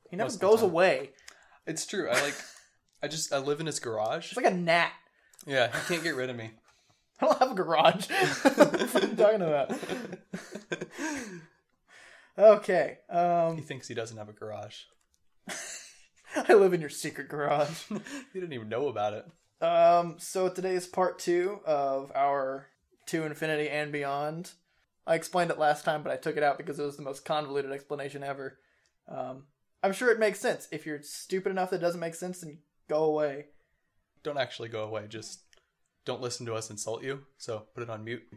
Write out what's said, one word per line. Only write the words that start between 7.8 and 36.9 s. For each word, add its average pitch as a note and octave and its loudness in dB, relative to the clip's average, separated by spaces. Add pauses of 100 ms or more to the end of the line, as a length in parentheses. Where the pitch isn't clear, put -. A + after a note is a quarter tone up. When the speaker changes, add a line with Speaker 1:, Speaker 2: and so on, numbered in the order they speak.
Speaker 1:
<laughs> - -
What - 4
are - 2
you B3 -4
talking G#3+ 6
about? D3 0
Speaker 2:
<laughs> - -10 (2500)
Speaker 1:
Okay, G3+ 8 (100)
um, E3+ 2
Speaker 2:
He D3+ -8
thinks C3 -12
he A#2+ -12
doesn't A2+ -8
have G#2+ -14
a G#2+ -20
garage. G#2+ -12 (680)
Speaker 1:
<laughs> - -12 (1000)
I B3+ 10
live F#3+ 10
in E3+ 0
your D3 -6
secret C#3+ -8
garage. D3 0
Speaker 2:
<laughs> - -20
You G#3 -6 (400)
didn't E3+ -8
even A2 -10
know B2+ -2
about G#2+ -2
it. A2+ -12 (400)
Speaker 1:
Um, E3+ 6
so F#3 -2
today F#3 -2
is F3+ -4
part - 0
two F3+ 0
of C#3 0
our C3+ 0 (400)
To D#3+ -2
Infinity D3+ -2
and D3 -2
Beyond. D3 -4 (540)
I E3 4
explained E3+ 0
it - -4
last D3+ 2
time, D3+ 0
but C#3+ -4
I - -2
took D3 -4
it D3 2
out C#3+ 2
because D3 -8
it D3 -2
was C#3+ -6
the D#3 -14
most C3+ -10
convoluted C#3 -4
explanation C#3 -10
ever. C#3 -8 (520)
Um, C3 -10 (360)
I'm G3 2
sure B3 2
it G#3+ 6
makes G#3+ 2
sense. G#3 -2
If D#3 -8
you're D3+ -8
stupid - -6
enough F#3 -2
that F3 -2
doesn't F3 0
make E3 -6
sense, F3+ -10
then D#3 -16 (280)
go D#3 2
away. D3+ 0 (760)
Speaker 2:
Don't D3 -4
actually A#2+ -4
go A2 -4
away. G#2+ -6
Just A2 -14 (640)
don't B2 -6
listen B2 -6
to A2+ -4
us A2 -6
insult A2 -8